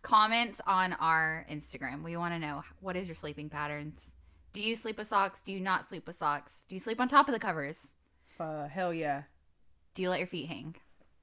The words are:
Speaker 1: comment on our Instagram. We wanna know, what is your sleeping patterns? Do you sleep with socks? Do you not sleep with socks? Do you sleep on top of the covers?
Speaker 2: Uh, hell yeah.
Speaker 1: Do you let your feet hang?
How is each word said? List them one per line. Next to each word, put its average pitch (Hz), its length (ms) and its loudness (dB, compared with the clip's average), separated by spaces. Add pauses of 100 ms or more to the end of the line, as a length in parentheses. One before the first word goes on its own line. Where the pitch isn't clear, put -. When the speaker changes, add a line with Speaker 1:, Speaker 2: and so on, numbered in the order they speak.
Speaker 1:
comment 220 640 4
on 185 280 4
our 160 580 4
Instagram. 147 520 -8
We 170 120 -6
wanna 170 240 -2
know, 147 240 -4 (160)
what 190 160 -6
is 180 120 -2
your 160 80 -10
sleeping 151 340 -8
patterns? 147 600 -6 (420)
Do 208 80 -6
you 220 140 0
sleep 220 220 -6
with 214 100 -6
socks? 196 380 2
Do 190 60 -8
you 190 80 -4
not 185 300 0
sleep 175 180 -10
with 170 80 -12
socks? - 520 -2
Do 185 80 -12
you 185 40 -8
sleep 226 200 -4
on 254 80 2
top 277 200 8
of 269 60 2
the 214 60 0
covers? 160 480 -4 (520)
Speaker 2:
Uh, 156 280 -4
hell 175 260 0
yeah. 147 300 0 (680)
Speaker 1:
Do 190 80 -6
you 185 80 2
let 185 100 2
your 180 80 -2
feet 175 200 -4
hang? 165 280 -8 (480)